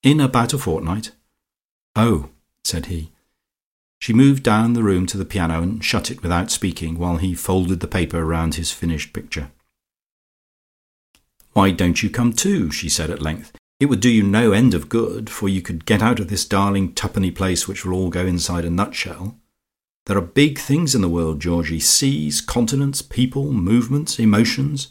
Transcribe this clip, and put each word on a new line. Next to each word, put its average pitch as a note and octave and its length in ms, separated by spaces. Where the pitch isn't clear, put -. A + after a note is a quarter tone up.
"In D3+ 180
about C3 320
a C#3+ 60
fortnight." F2 540
"Oh," G#2+ 320
said D#2+ 240
he. D#2+ 260
She - 140
moved C3+ 300
down A2+ 320
the A#2 80
room F#2+ 240
to F#2 100
the F#2+ 80
piano E2 380
and F#2 200
shut - 280
it - 120
without F2 280
speaking, E2 480
while F2 180
he F2+ 180
folded F#2 460
the - 180
paper E2 280
round E2 300
his E2 160
finished D#2+ 420
picture. D2 360
"Why G2 160
don't F2 320
you G#2 80
come A#2 240
too?" E3 360
she D#2 200
said D#2+ 200
at D#2+ 120
length. D#2+ 340
"It C#3 60
would B2 140
do A#2+ 100
you A2+ 120
no G#2+ 300
end A#2 220
of - 160
good, - 400
for - 180
you F#2+ 140
could E2 240
get G#2+ 160
out A#2 180
of F2+ 80
this - 160
darling G2 480
twopenny F#2+ 420
place F#2 320
which - 200
will F#2 80
all F#2 160
go F2+ 160
inside F2 400
a E2+ 40
nutshell. F2+ 680
There G2+ 140
are F2 240
big D3 160
things C#3+ 360
in A#2+ 60
the F2 160
world, D#2+ 240
Georgie, E2 400
seas, C3+ 640
continents, C#3 580
people, C3+ 520
movements, B2 680
emotions. A#2 720